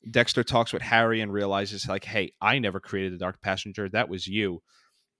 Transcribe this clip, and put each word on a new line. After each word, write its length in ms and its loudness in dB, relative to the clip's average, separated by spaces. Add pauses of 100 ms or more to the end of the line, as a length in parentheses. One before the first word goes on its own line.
Dexter 340 4
talks 300 2
with 80 -2
Harry 400 4
and 100 -4
realizes, 560 -2
like, 160 -4
"Hey, 380 -2
I 180 4
never 220 -2
created 320 -6
the 40 -10
Dark 240 -6
Passenger. 460 -4
That 220 0
was 180 -8
you." 340 -2 (580)